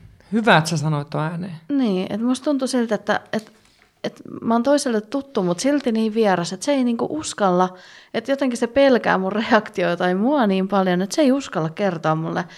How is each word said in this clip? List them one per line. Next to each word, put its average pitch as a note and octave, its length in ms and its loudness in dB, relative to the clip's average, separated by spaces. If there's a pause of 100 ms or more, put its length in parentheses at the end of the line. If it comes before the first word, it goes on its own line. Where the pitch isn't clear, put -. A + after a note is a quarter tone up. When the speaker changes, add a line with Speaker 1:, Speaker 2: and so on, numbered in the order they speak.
(320)
Speaker 1:
Hyvä, G#3+ 240 4
että D#3+ 140 2
sä E3+ 60 -2
sanoit D3 340 -2
ton D3 120 -4
ääneen. E3 340 -6 (120)
Speaker 2:
Niin, A3 420 0
et G3+ 100 -4
musta B3+ 240 -2
tuntui C4+ 240 0
siltä, A#3 260 0
että, G3+ 260 -2 (120)
et, A3 200 -6 (520)
et - 180 -8 (200)
mä A3+ 120 0
oon A#3 80 2
toiselle C4+ 380 2
tuttu, B3+ 420 -4
mut F3 180 0
silti C4+ 320 0
niin A3 220 0
vieras, F#3 380 2
että F#3 120 -10
se C#4+ 80 0
ei C4+ 120 2
niinku A#3+ 260 0
uskalla, F#3 680 0 (360)
et A#3 140 -6
jotenkin C4+ 300 -2
se A#3 80 -2
pelkää A#3 520 4
mun F#3+ 140 -2
reaktioita F3+ 720 0
tai F3+ 100 2
mua A#3+ 320 2
niin F#3+ 220 2
paljon, F#3+ 340 2
että G3+ 140 -4
se D#4+ 60 4
ei C4 100 6
uskalla F3+ 380 -2
kertoa D#3+ 440 -2
mulle E3 300 -4 (120)